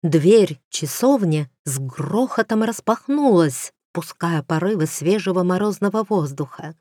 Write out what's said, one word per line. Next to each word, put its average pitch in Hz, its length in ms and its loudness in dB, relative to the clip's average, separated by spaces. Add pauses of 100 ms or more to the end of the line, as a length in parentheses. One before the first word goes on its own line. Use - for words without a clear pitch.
Дверь 170 680 4
часовни 165 800 0 (160)
с 135 120 -6
грохотом 214 840 -2
распахнулась, 226 1080 0 (180)
пуская 165 520 -4
порывы 165 420 -2
свежего 180 580 0
морозного 202 640 0
воздуха. 151 720 -4